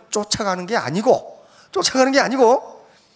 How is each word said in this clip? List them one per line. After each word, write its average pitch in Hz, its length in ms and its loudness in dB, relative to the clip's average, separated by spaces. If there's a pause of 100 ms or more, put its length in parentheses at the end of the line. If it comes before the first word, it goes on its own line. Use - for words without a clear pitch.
(100)
쫓아가는 202 560 -4
게 226 100 -4
아니고, 190 680 -2 (280)
쫓아가는 262 400 0
게 277 80 4
아니고, 247 680 0 (300)